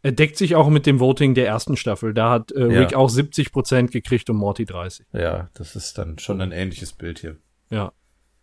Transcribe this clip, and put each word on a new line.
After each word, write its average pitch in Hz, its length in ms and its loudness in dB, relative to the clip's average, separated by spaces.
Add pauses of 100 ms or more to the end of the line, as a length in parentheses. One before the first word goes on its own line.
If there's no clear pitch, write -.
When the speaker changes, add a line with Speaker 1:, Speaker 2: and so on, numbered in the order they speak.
Speaker 1:
Er 135 100 0
deckt 151 260 2
sich 170 180 2
auch 151 140 6
mit 151 160 4
dem 135 140 4
Voting 131 340 4
der 123 120 2
ersten 113 300 -2
Staffel. 110 380 -4
Da 113 160 2
hat, 117 220 0
äh, 123 200 2
Speaker 2:
Ja. 117 80 4
Speaker 1:
Rick 127 140 2
auch 131 160 4
siebzig 139 420 -2
Prozent 127 380 0
gekriegt 120 400 -2
und 113 60 0
Morty 101 280 -2
dreißig. 92 480 -12
Speaker 2:
Ja, 87 400 -4
das - 240 -16
ist - 220 -12
dann 82 200 -8
schon 98 220 -6
ein 92 120 -4
ähnliches 87 420 -8
Bild 85 240 -12
hier. 80 180 -14 (320)
Speaker 1:
Ja. 104 240 -6 (500)